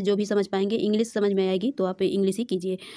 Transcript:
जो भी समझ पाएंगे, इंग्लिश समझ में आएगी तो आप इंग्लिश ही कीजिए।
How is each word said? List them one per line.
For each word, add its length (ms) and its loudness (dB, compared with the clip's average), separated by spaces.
जो 140 2
भी 100 0
समझ 220 0
पाएंगे, 300 0
इंग्लिश 360 0
समझ 200 2
में 140 2
आएगी 260 0
तो 120 0
आप 160 -2
इंग्लिश 360 2
ही 80 -4
कीजिए। 320 -4